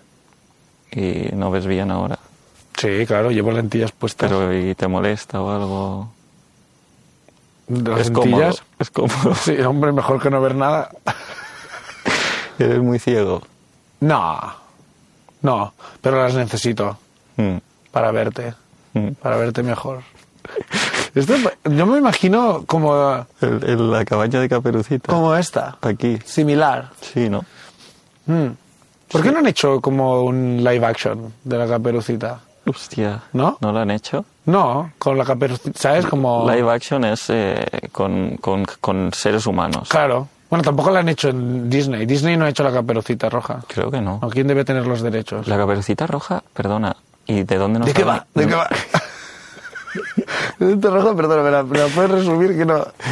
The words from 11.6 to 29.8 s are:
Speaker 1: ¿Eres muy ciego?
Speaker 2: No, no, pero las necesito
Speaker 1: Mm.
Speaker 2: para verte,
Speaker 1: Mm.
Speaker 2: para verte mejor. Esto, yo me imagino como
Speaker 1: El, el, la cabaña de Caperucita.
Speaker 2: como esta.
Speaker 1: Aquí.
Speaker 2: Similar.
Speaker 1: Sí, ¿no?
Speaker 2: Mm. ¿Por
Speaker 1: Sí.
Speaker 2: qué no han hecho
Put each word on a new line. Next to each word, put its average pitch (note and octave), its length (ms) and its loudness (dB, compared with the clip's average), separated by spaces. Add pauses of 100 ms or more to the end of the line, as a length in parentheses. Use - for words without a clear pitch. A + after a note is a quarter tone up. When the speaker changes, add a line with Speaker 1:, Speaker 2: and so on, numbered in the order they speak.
Speaker 1:
¿Eres A#2+ 200 4
muy B2 200 2
ciego? G#2 420 2 (600)
Speaker 2:
No, G#2 380 0 (1000)
no, A2 320 0 (280)
pero C3 220 2
las B2+ 120 0
necesito A2 600 -2 (400)
Speaker 1:
Mm. G2 200 0 (340)
Speaker 2:
para A2+ 200 2
verte, A2+ 420 -4 (400)
Speaker 1:
Mm. G#2 160 0 (120)
Speaker 2:
para A#2+ 160 -2
verte A#2 260 -2
mejor. B2+ 380 -6 (1120)
Esto, C#3+ 200 4 (300)
yo D#3 200 2
me B3+ 140 4
imagino A3 680 2
como C#3+ 600 2 (160)
Speaker 1:
El, A#2 220 0
el, A#2 280 2
la A2 120 2
cabaña A2+ 380 0
de B2+ 80 0
Caperucita. B2 640 0
Speaker 2:
como E3 220 4
esta. E3 460 -2
Speaker 1:
Aquí. A2+ 440 0
Speaker 2:
Similar. C#3+ 640 0 (120)
Speaker 1:
Sí, A#2+ 280 -2
¿no? G2+ 140 -2 (840)
Speaker 2:
Mm. D#3 220 0 (640)
¿Por D#3+ 100 2
Speaker 1:
Sí. F3+ 60 4
Speaker 2:
qué C4 40 4
no D#4+ 80 4
han D4 80 6
hecho C#3 340 2